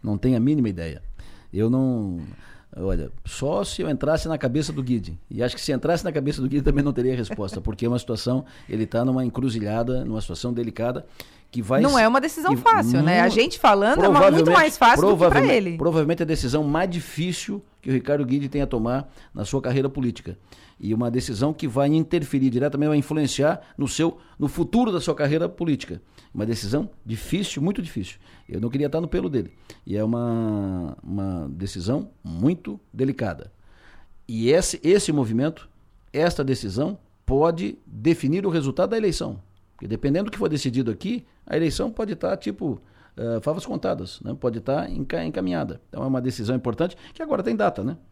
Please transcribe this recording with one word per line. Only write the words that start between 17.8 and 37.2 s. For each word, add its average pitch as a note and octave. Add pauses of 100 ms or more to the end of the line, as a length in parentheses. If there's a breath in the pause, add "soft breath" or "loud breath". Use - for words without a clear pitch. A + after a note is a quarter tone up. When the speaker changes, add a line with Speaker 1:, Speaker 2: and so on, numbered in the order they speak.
Speaker 1:
o -
Ricardo C#3
Guide C3+
tem C#3+
a C3+
tomar B2 (240 soft breath)
na G#2
sua C3+
carreira C3
política. B2 (440 soft breath)
E G2+
uma A#2+
decisão B2
que D3+
vai C3+
interferir D3+
diretamente, C#3
vai D3+
influenciar D3 (160 loud breath)
no C#3
seu, E3 (220 soft breath)
no D3
futuro G#3+
da F3+
sua D#3
carreira D3+
política. D3 (320 soft breath)
Uma G#2+
decisão A#2 (160)
difícil, C#3+
muito F#3+
difícil. A#2+ (320 soft breath)
Eu F#2
não A#2
queria C#3
estar D#3+
no E3+
pelo F3+
dele. A2 (320 soft breath)
E G2
é G#2+
uma, A2
uma F#2+
decisão G2 (140)
muito D#3 (120)
delicada. A#2 (760 soft breath)
E A2+
esse, -
esse F3+
movimento, C3+ (420)
esta D#3
decisão, C3 (260)